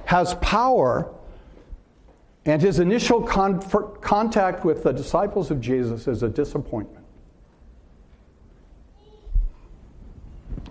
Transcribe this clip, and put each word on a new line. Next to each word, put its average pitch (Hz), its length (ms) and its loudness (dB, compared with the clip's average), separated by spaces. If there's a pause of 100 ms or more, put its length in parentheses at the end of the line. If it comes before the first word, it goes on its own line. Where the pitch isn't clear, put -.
has 175 280 2
power, 175 720 2 (1400)
and 151 160 2
his 175 200 2
initial 226 420 2
con-, 190 400 0 (380)
contact 208 640 0
with 156 180 0
the 139 100 2
disciples 170 600 -2
of 139 80 -2
Jesus 117 480 -2
is 113 160 -2
a 113 40 0
disappointment. 127 800 -6 (3750)